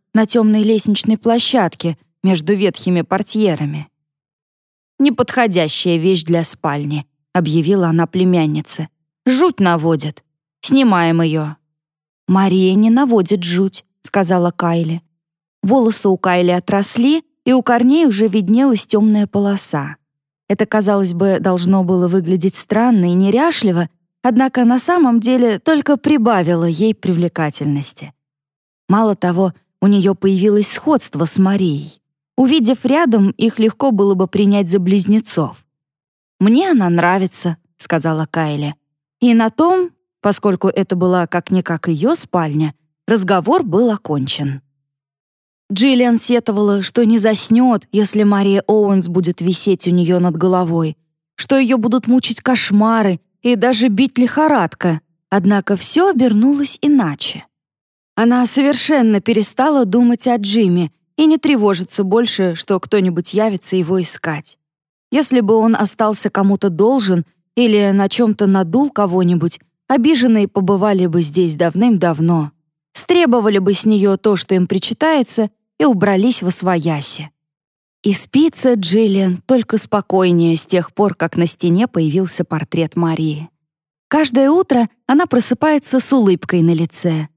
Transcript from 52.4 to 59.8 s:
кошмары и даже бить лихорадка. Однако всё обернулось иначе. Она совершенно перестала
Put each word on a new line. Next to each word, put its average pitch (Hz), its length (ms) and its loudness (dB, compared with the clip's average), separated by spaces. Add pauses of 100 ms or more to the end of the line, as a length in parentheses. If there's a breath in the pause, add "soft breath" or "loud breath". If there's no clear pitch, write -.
кошмары 214 800 0 (200)
и 247 140 0
даже 233 320 0
бить 226 300 0
лихорадка. 240 840 0 (280)
Однако 196 480 0
всё 359 320 0
обернулось 262 720 0
иначе. 240 640 -2 (680)
Она 240 320 2
совершенно 269 760 0
перестала 254 640 0